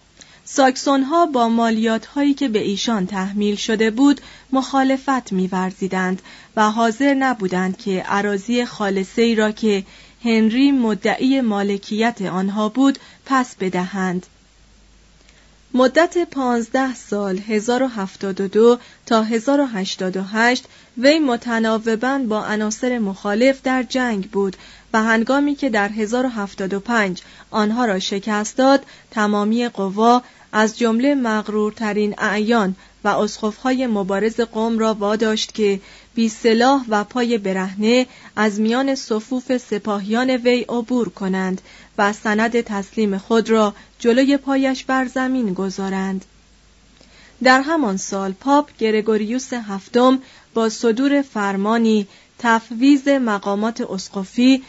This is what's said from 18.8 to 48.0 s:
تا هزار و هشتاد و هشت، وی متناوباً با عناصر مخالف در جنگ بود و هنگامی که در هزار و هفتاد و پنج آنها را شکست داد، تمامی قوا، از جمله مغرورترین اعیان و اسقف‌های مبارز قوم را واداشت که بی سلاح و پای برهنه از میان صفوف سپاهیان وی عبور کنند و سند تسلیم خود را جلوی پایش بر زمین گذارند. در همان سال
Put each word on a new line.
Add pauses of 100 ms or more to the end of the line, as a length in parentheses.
تا
هزار
و
هشتاد
و
هشت، (340)
وی
متناوباً
با
عناصر
مخالف
در
جنگ
بود (360)
و
هنگامی
که
در
هزار
و
هفتاد
و
پنج (280)
آنها
را
شکست
داد، (240)
تمامی
قوا، (300)
از
جمله
مغرورترین
اعیان (280)
و
اسقف‌های
مبارز
قوم
را
واداشت
که (340)
بی
سلاح
و
پای
برهنه (300)
از
میان
صفوف
سپاهیان
وی
عبور
کنند (380)
و
سند
تسلیم
خود
را (240)
جلوی
پایش
بر
زمین
گذارند. (1160)
در
همان
سال